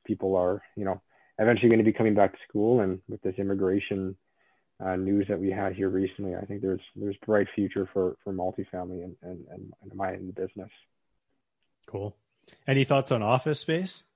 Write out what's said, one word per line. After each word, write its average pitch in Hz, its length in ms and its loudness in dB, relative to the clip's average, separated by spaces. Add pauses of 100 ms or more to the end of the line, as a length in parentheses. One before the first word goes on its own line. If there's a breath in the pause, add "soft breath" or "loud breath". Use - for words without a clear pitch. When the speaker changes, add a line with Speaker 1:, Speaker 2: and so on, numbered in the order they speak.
Speaker 1:
people 98 300 -2
are, 90 260 2 (140)
you 104 80 -8
know, 95 180 -4 (360)
eventually 113 320 6
gonna 113 140 6
be 110 100 6
coming 110 220 4
back 101 180 6
to - 40 -20 (100)
school. 110 340 2
And 92 260 0
with 104 140 -10
this 95 160 -4
immigration, 98 800 -2 (680)
uh, 92 120 -2
news 98 320 2
that 101 100 -2
we 98 120 -2
had 98 220 -4
here 95 160 -2
recently, 95 460 -2
I 92 100 -8
think 101 160 -8
there's, 95 200 -2 (140)
there's 104 200 -6 (100)
bright 104 300 4
future 98 380 -2
for, 92 300 0
for 98 100 -8
multifamily 92 720 -6
and, 90 160 -14
and, 87 300 -14
and, 98 300 -18
and 95 120 -20
my 95 180 -4
end 92 180 -10
of 95 60 -14
the 92 60 -8
business. 95 280 -10 (1160)
Speaker 2:
Cool. 101 300 -8 (520 soft breath)
Any 135 160 4
thoughts 135 280 2
on 113 120 2
office 135 360 2
space? 175 440 -4 (120)